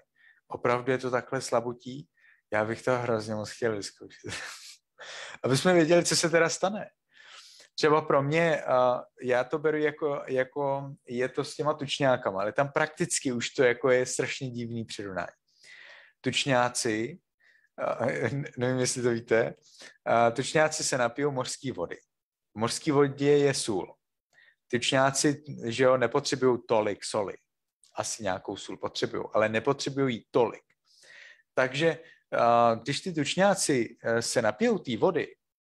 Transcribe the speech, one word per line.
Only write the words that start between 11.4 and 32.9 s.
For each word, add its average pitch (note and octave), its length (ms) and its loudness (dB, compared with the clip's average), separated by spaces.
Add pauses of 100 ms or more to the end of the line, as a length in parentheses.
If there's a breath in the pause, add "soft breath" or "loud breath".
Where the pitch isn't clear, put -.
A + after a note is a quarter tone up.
s - 100 -12
těma D3+ 200 -2
tučňákama, B2+ 680 -2
ale G#2 120 -4
tam C#3 200 0
prakticky - 600 -2
už A#2 180 -4
to - 120 0
jako B2 280 4
je B2+ 160 4
strašně C3 440 -6
divný A#2 340 -8
přirovnání. F#2+ 480 -8 (880 loud breath)
Tučňáci, B2 1000 0 (600 soft breath)
a, B2+ 280 -4
<laughs> C3+ 520 -4
nevím, B2+ 200 0
jestli B2+ 240 -2
to B2 80 2
víte, A2+ 440 0 (500 loud breath)
a, A#2 260 4
tučňáci D3+ 540 0
se - 140 -2
napijou C#3+ 320 0
mořský B2+ 400 -6
vody. E2+ 260 -6 (580)
V G#2+ 40 -10
mořský A#2 320 -2
vodě C#3 400 4
je C#3+ 240 4
sůl. F#2+ 400 -4 (760 soft breath)
Tučňáci, C3+ 720 2 (220)
že A#2 200 0
jo, B2+ 120 6
nepotřebují B2+ 640 0 (100)
tolik G#2+ 360 0
soli. G2+ 320 -4 (580)
Asi - 280 -6
nějakou F#2+ 340 -6
sůl F#2+ 200 -12
potřebují, G#2 480 -6 (100)
ale G#2+ 140 4
nepotřebují C3+ 800 -2
tolik. A2+ 340 0 (920 loud breath)
Takže, C#3 440 0 (400 loud breath)
a, A#2 360 6
když C#3 260 -4